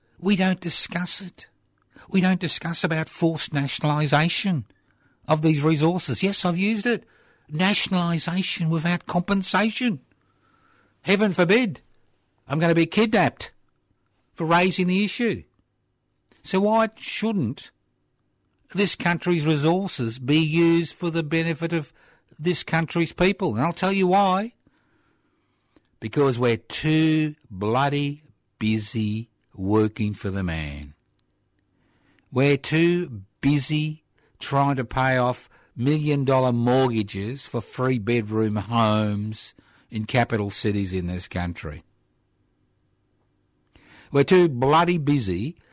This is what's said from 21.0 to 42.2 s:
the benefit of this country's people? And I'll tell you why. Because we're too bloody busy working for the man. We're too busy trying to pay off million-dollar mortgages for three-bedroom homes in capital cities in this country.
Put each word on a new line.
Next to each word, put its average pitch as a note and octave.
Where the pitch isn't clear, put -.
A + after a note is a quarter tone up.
the E3
benefit E3
of D#3+
this E3
country's E3
people? F3+
And B2
I'll E3+
tell F#3+
you F#3+
why. G3
Because B2+
we're A#2+
too D#3
bloody C#3
busy A2
working G#2
for G2+
the G2
man. D2
We're C3+
too D#3+
busy D3+
trying C#3
to B2+
pay C3
off B2
million-dollar C3+
mortgages A#2+
for A#2+
three-bedroom A2
homes G#2+
in G#2+
capital G#2+
cities G2+
in F2+
this F2+
country. F2